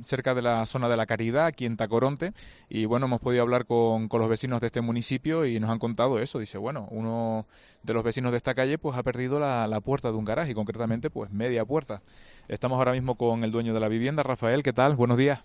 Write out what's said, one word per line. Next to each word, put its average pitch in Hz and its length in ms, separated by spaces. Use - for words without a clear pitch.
cerca 131 320
de 123 60
la 117 240
zona 123 240
de 120 80
La 113 80
Caridad, 117 400
aquí 151 220
en 117 100
Tacoronte, 127 560
y 110 160
bueno, 120 180
hemos 123 160
podido 123 220
hablar 123 240
con, 113 420
con 117 140
los 113 80
vecinos 117 320
de 117 60
este 123 120
municipio 123 640
y 117 160
nos 110 80
han 113 100
contado 117 400
eso. 131 200
Dice, 107 180
bueno, 110 340
uno 113 560
de 110 100
los 113 100
vecinos 123 280
de 120 80
esta 127 160
calle, 131 240
pues, 143 180
ha 123 60
perdido 127 360
la, 131 280
la 107 160
puerta 131 280
de 110 60
un 110 80
garaje 131 280
y - 20
concretamente, 113 560
pues, 107 200
media 113 360
puerta. 131 340
Estamos 127 300
ahora 127 140
mismo 127 240
con 117 280
el 110 80
dueño 117 220
de 110 60
la 110 80
vivienda, 127 340
Rafael. 127 400
¿Qué 135 100
tal? 135 240
Buenos 120 220
días. 139 260